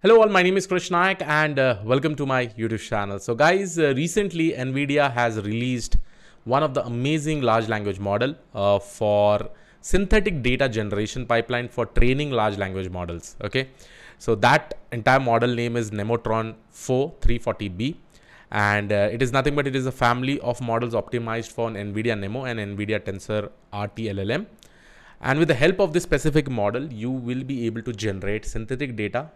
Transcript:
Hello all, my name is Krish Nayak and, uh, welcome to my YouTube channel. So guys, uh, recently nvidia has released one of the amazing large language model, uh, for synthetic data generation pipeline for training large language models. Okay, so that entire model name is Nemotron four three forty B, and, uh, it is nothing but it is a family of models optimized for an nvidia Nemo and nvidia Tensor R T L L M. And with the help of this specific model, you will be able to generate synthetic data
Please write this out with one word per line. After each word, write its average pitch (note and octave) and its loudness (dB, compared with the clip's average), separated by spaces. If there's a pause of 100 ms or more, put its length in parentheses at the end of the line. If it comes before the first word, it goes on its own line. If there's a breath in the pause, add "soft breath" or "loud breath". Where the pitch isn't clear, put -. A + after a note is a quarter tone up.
Hello A3+ 10
all, A3 8
my G3 4
name F#3 4
is F#3 0
Krish F3+ -2
Nayak F#3 2
and, D3+ 2
uh, C3 4
welcome C#3 2
to C#3+ -4
my C3 0
YouTube A2 -4
channel. G2+ -4
So A#2+ -4
guys, E3+ 2
uh, D3 4
recently E3 0
nvidia C#3 0
has A#2 0
released A2+ 0 (480 soft breath)
one C3 0
of C3+ 0
the C3 -2
amazing C#3+ -2
large A2+ 2
language G2+ -4
model, G#2+ 0 (180)
uh, G2+ 2
for G#2 2 (300 soft breath)
synthetic G3 2
data B2+ 2
generation G#2+ -4
pipeline A#2+ -2
for A#2+ -4
training C3 2
large G#2+ 0
language F#2+ -6
models. F2 -10
Okay, C3 -4 (480 loud breath)
so - 0
that B2 2 (180)
entire B2+ 2
model A#2+ 2
name A#2 -2
is A2 -4
Nemotron A2 -2 (140)
four C3+ -2
three - 6
forty G#2+ -4
B, A2 -4 (540 loud breath)
and, G#2 2
uh, G2+ 4
it A#2 -4
is B2 0
nothing C#3 0
but C#3+ 0
it C3+ -2
is C3 -2
a C3 -2
family B2+ 0
of A#2+ -4
models A#2 -2
optimized A2+ -4
for A#2 -4
an A2 -8
nvidia G#2 -2
Nemo A2+ -6
and A#2+ -6
nvidia G#2 -4
Tensor G2+ -6 (200)
R G#2 -6
T A2 -8
L G2 -6
L G2 -4
M. F#3+ -4 (760 loud breath)
And C#3 0
with E3 4
the D#3 2
help D#3 2
of - 2
this E3 0
specific C#3+ 2
model, A#2+ -2
you A2+ -6
will B2+ -4
be B2+ -6
able A2+ -4
to B2 -6
generate G2+ -4
synthetic B2 -6
data A#2+ -4